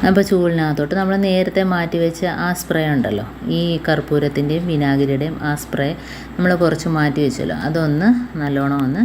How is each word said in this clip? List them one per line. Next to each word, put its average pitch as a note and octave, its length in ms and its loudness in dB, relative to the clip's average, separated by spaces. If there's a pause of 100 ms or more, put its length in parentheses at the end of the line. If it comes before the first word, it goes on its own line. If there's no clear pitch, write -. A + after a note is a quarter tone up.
അപ്പോൾ F#3+ 220 6
ചൂലിനകത്തോട്ട് E3 640 2
നമ്മൾ F#3+ 220 0
നേരത്തെ F#3 460 2
മാറ്റി E3+ 340 0
വെച്ച E3 240 0 (240)
ആ - 80 0
സ്പ്രേ D#3+ 280 -2 (120)
ഉണ്ടല്ലോ, G#2+ 300 0 (240)
ഈ E3 140 0 (260)
കർപ്പൂരത്തിൻ്റെയും D3 800 0
വിനാഗിരിയുടെയും C#3+ 720 0
ആ D3+ 140 -2
സ്പ്രേ C#3 320 -4 (480)
നമ്മൾ F3+ 200 2
കുറച്ച് E3 340 0
മാറ്റി D3+ 360 0
വെച്ചല്ലോ, A#2+ 300 -2
അതൊന്ന് D#3 540 0 (300)
നല്ലോണം C#3 440 0
ഒന്ന് D3 220 2